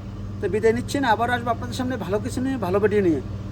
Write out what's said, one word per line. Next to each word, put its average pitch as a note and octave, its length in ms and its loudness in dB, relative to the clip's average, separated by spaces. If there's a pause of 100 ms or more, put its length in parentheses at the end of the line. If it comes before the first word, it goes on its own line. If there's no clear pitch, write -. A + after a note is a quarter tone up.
(400)
তো G3+ 80 -2
বিদায় G#3+ 240 2
নিচ্ছি B3 280 -2
না, C4 80 2
আবার A3+ 220 4
আসবো A#3+ 200 0
আপনাদের A#3 240 -4
সামনে B3+ 220 -2
ভালো F#3+ 220 0
কিছু B3 220 -4
নিয়ে, C4 160 0
ভালো G3 240 2
ভিডিও G#3 200 4
নিয়ে। D#3+ 200 4 (320)